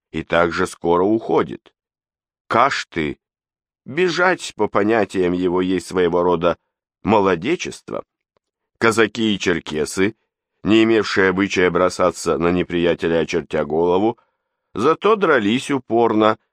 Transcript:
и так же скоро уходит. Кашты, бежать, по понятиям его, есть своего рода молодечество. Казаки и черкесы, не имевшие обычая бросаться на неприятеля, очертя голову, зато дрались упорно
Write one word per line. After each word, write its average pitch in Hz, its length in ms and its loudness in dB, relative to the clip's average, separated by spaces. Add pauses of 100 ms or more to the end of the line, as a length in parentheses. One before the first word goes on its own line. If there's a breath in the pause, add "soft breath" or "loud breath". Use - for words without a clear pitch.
(100)
и 80 140 -8
так 85 280 0
же 90 140 -2
скоро 87 380 0
уходит. - 680 -2 (760)
Кашты, 113 720 -2 (640)
бежать, 175 720 -2
по 104 100 0
понятиям 101 680 0
его, 90 260 0
есть 92 260 -2
своего 87 380 0
рода 87 340 0 (460)
молодечество. 95 1000 -2 (760)
Казаки 110 580 0
и - 20 -10
черкесы, 85 800 -2 (480)
не 110 180 4
имевшие 104 460 2
обычая 92 420 0
бросаться 87 680 0
на 85 120 0
неприятеля, 85 720 0
очертя 78 440 -4
голову, 87 540 0 (560)
зато 160 400 0
дрались 131 560 0
упорно 110 680 0 (140)